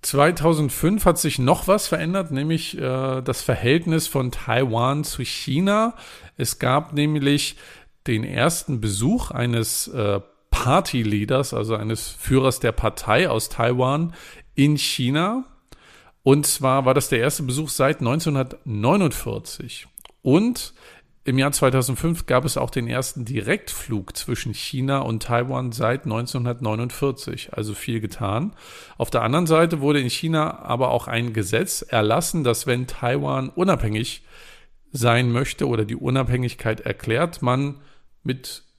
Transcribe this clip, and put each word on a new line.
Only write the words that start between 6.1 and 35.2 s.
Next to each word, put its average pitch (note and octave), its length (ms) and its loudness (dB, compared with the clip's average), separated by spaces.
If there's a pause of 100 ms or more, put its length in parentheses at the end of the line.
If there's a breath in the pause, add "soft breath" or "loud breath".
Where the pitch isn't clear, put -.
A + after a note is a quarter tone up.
Es - 220 -4
gab C#3 340 0
nämlich D3 640 2 (500 loud breath)
den A2 180 0
ersten B2+ 560 -2
Besuch A2 520 0
eines, A#2 560 -2
äh, G2+ 320 0 (320)
Partyleaders, B2 1040 2
also A2 180 -2
eines G#2+ 340 -4
Führers C3 520 2
der A#2 120 2
Partei A#2 560 2
aus - 220 -2
Taiwan B2+ 640 0 (400 loud breath)
in D3 240 4
China. E3+ 680 0 (760 loud breath)
Und C#3+ 240 6
zwar C3 400 2
war C3 80 6
das C#3+ 160 2
der C3 80 2
erste C3+ 240 0
Besuch C3+ 280 2
seit D3 320 2
neunzehnhundertneunundvierzig. C3 1900 0 (340)
Und G3+ 540 2 (520 loud breath)
im C3 120 2
Jahr C#3 120 2
zweitausendfünf C3 760 2
gab C3 180 2
es C#3+ 100 -2
auch C3 140 -2
den A#2+ 180 -4
ersten B2 380 -4
Direktflug A2+ 880 -4
zwischen - 380 -4
China C3+ 460 -2
und A2+ 240 -4
Taiwan B2 480 -2
seit A#2+ 340 -2
neunzehnhundertneunundvierzig, A#2+ 1500 -4
also G#2+ 200 -6
viel A2+ 260 -4
getan. A2 540 -4 (460 loud breath)
Auf A#2 100 -2
der A#2 140 0
anderen D#3+ 240 2
Seite D#3+ 340 4
wurde D3 200 4
in B2 100 -2
China D#3+ 520 -2
aber B2+ 280 0
auch A#2+ 160 0
ein A#2+ 260 -2
Gesetz A2 480 -2
erlassen, B2 640 0
dass A#2+ 240 0
wenn B2 180 0
Taiwan C3+ 640 -2
unabhängig A#2 720 0 (680 loud breath)
sein A#2+ 400 2